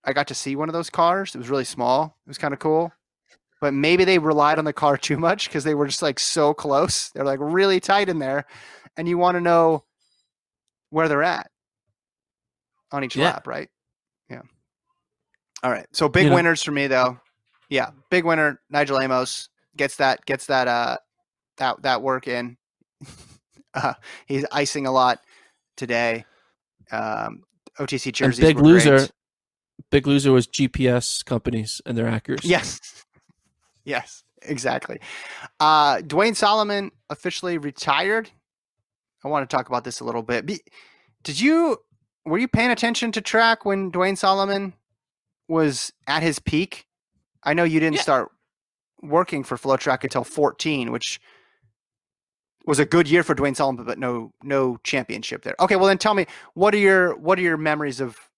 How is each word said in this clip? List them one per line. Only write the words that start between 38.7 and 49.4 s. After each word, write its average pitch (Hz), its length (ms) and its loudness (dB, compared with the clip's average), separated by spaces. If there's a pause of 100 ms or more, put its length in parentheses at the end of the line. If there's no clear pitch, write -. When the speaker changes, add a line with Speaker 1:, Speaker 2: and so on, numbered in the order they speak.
Speaker 1:
I 139 60 -8
wanna 147 160 -2
talk 127 240 -2
about 123 160 -4
this 123 160 -12
a 123 40 -14
little 117 180 -6
bit. 120 240 -4
Be-, - 160 -8 (600)
did 147 160 -8
you, 302 440 2 (420)
were 160 140 -2
you 254 100 -2
paying 240 220 2
attention 233 420 -2
to 220 80 -4
track 226 460 2
when 196 260 -2
Dwayne 185 240 0
Solomon 196 560 0 (760)
was 156 440 0 (140)
at 156 160 -2
his 160 160 -2
peak? - 480 -4 (560)
I 147 100 -2
know 170 120 2
you 160 140 2
didn't 156 180 2
Speaker 2:
Yeah. - 60 -2
Speaker 1:
start 135 280 0 (720)
working 156 420 -2